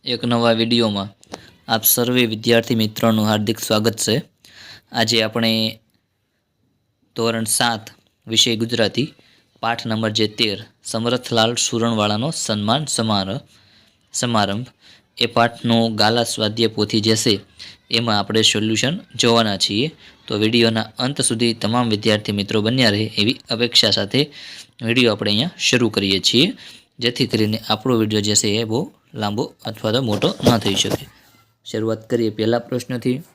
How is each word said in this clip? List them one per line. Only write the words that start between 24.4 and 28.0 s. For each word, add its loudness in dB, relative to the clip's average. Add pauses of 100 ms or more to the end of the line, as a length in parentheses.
વીડિયો 2
આપણે -2
અહીંયા 0
શરૂ 2
કરીએ 0
છીએ, 2 (460)
જેથી -2
કરીને 0 (120)
આપણો 0
વીડિયો 0